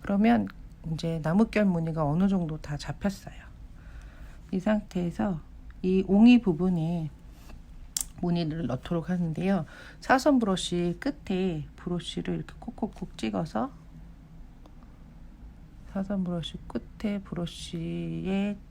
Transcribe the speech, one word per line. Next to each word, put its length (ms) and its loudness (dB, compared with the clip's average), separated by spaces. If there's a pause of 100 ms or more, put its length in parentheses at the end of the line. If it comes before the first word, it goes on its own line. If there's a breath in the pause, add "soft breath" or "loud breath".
그러면 460 6 (460)
이제 300 -2
나뭇결 420 4
무늬가 400 2
어느 240 4
정도 300 0
다 180 -6
잡혔어요. 580 -4 (1160 loud breath)
이 80 0
상태에서 800 0 (420)
이 240 4
옹이 360 10
부분에 680 2 (1080 loud breath)
무늬를 480 0
넣도록 420 -2
하는데요. 560 0 (340 loud breath)
사선 380 6
브러쉬 600 0
끝에 760 -2
브러쉬를 600 -4
이렇게 240 -8
콕콕콕 580 -8
찍어서, 540 -2 (2250)
사선 300 -2
브러쉬 360 -4 (100)
끝에 500 -6
브러쉬에 1400 -4 (140)